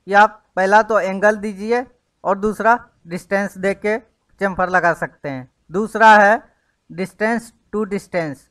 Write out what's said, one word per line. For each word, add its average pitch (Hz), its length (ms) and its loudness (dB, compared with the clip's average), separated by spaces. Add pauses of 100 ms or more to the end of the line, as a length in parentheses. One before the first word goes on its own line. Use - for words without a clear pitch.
या 202 140 4
आप 214 200 2 (140)
पहला 196 280 4
तो 208 180 0
angle 196 360 0
दीजिए 214 480 -6 (380)
और 196 160 -2
दूसरा 214 380 0 (300)
distance 190 520 -6
दे 196 160 -2
के 208 240 -4
चैम्फर 185 680 -6
लगा 170 260 2
सकते - 340 -10
हैं। 131 200 -10 (220)
दूसरा 214 440 4
है 208 260 4 (480)
distance 208 640 -6 (200)
to 214 160 -4
distance, 175 520 -8 (120)